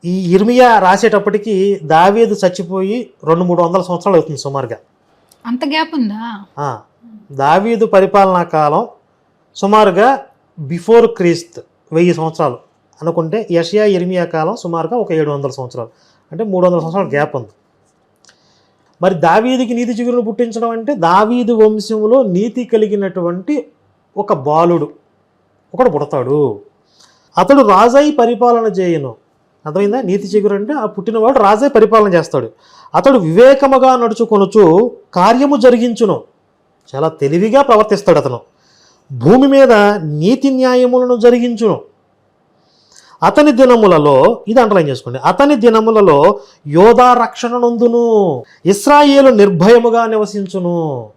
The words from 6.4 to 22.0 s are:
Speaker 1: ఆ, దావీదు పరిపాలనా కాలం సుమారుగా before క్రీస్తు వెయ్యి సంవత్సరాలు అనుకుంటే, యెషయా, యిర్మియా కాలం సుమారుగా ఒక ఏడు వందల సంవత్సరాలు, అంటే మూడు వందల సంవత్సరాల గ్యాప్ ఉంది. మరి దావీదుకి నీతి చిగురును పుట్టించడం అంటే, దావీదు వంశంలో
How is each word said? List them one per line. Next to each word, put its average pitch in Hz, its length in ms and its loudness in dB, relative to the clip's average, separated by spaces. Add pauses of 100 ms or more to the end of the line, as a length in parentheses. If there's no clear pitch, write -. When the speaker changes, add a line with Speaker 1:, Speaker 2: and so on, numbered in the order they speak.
Speaker 1:
ఆ, 135 200 -8 (520)
దావీదు 190 540 0
పరిపాలనా 190 580 2
కాలం 160 440 -2 (680)
సుమారుగా 214 640 2 (480)
before 220 380 2
క్రీస్తు 175 560 -4 (320)
వెయ్యి 170 200 2
సంవత్సరాలు 156 440 -4 (440)
అనుకుంటే, 165 500 -6
యెషయా, 170 340 -2
యిర్మియా 180 400 -2
కాలం 170 300 -6
సుమారుగా 165 420 -8
ఒక 208 140 -6
ఏడు 156 200 -2
వందల 139 180 -6
సంవత్సరాలు, 123 400 -12 (420)
అంటే 165 120 -10
మూడు 185 220 -2
వందల 175 140 0
సంవత్సరాల 160 280 -6
గ్యాప్ 143 280 -4
ఉంది. 113 140 -10 (1500)
మరి 185 140 0
దావీదుకి 220 580 0
నీతి 240 180 -4
చిగురును 240 300 -4
పుట్టించడం 226 480 -6
అంటే, 226 260 -6
దావీదు 214 580 0
వంశంలో 214 680 0